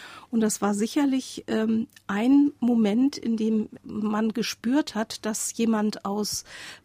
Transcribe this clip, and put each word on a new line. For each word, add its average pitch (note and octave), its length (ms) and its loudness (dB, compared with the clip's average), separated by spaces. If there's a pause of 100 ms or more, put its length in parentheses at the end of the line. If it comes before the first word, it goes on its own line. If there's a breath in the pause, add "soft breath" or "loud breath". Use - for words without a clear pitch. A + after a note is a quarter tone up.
(300 loud breath)
Und A3+ 120 0
das G#3+ 200 0
war G3+ 120 2
sicherlich, C4 720 0
ähm, A3 400 0 (200)
ein C4+ 520 4
Moment, A#3 580 4
in A3+ 200 -2
dem A3 320 0 (140)
man G#3+ 500 -2
gespürt B3+ 640 -2
hat, - 300 -6
dass - 300 -4
jemand A3 500 0
aus, G3+ 380 -4 (420 loud breath)